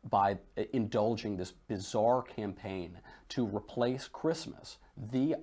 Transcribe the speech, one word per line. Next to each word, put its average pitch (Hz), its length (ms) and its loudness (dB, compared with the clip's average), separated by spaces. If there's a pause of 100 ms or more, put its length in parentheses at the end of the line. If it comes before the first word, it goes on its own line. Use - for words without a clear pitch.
by, 98 280 4 (200)
uh, 107 60 0 (100)
indulging 110 640 2
this 90 140 -4
bizarre 113 680 2
campaign 95 760 -6 (320)
to 120 180 0
replace 120 640 -2
Christmas, - 680 -4 (340)
the 139 320 4